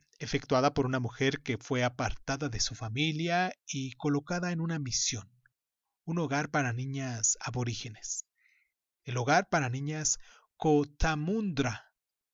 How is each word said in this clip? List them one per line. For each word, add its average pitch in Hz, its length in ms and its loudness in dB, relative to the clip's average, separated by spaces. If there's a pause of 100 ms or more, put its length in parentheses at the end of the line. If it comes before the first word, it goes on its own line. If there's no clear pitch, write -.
(180)
efectuada 139 560 2
por 135 120 2
una 131 120 0
mujer 135 440 0
que 117 160 -2
fue 127 260 0
apartada 135 640 -2
de 117 100 -4
su - 160 -2
familia 160 800 0 (140)
y 131 240 -4
colocada 156 580 0
en 170 100 -2
una 165 200 -2
misión, 113 500 -2 (760)
un 165 140 -2
hogar 147 320 0
para 135 220 2
niñas 127 680 -2
aborígenes. 117 840 -6 (760)
El 123 120 -4
hogar 143 320 4
para 147 200 2
niñas 143 500 -2 (440)
Cotamundra, 151 1300 2 (420)